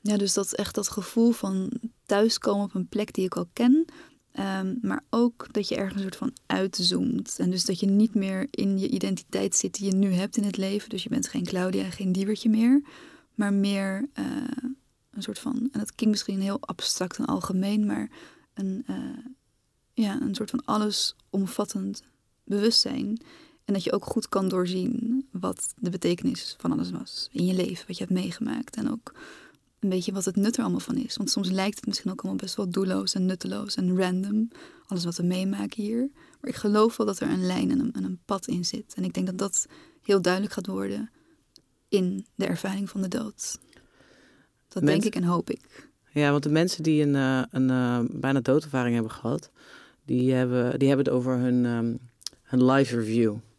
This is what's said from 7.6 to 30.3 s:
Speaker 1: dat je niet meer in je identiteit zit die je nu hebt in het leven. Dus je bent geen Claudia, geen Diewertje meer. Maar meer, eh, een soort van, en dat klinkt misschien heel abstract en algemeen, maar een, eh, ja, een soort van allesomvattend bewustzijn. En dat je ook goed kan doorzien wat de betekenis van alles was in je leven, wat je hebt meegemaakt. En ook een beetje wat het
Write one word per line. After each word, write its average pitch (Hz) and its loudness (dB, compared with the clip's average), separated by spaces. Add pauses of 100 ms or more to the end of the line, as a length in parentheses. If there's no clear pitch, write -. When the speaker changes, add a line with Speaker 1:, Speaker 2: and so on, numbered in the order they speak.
Speaker 1:
dat 185 -2
je 196 2
niet 208 4
meer 190 -2
in 196 0
je 190 -2
identiteit 190 -2
zit - -2
die 202 -4
je 190 2
nu 196 4
hebt 180 0
in 214 2
het 190 -2
leven. 196 -2
Dus 185 -6
je - -10
bent - -2
geen - -2
Claudia, 185 -2
geen 185 -2
Diewertje 196 0
meer. 233 6 (520)
Maar 202 0
meer, 196 0
eh, - -4 (840)
een 196 -10
soort 208 -8
van, - -4 (180)
en 214 -4
dat 208 -6
klinkt - 0
misschien 196 -4
heel 196 -2
abstract - -4
en - 0
algemeen, 190 0
maar 208 -2 (440)
een, 190 -4
eh, - -6 (960)
ja, 208 0
een 202 -2
soort 214 -4
van - -4
allesomvattend 202 -2 (420)
bewustzijn. 208 0 (440)
En - 0
dat 185 -2
je - 0
ook 196 0
goed - -4
kan 190 0
doorzien 185 0
wat - -4
de 180 -2
betekenis 175 -2
van - -2
alles - -2
was - -10
in 175 0
je 185 2
leven, 185 -2
wat 180 -10
je 196 -4
hebt 180 0
meegemaakt. - -4
En 214 -2
ook - -10 (680)
een 202 0
beetje 185 0
wat 190 -4
het 180 0